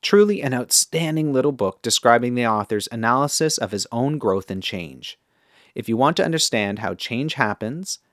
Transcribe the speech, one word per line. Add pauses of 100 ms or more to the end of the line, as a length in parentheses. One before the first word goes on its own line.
Truly
an
outstanding
little
book
describing
the
author's
analysis
of
his
own
growth
and
change. (560)
If
you
want
to
understand
how
change
happens (120)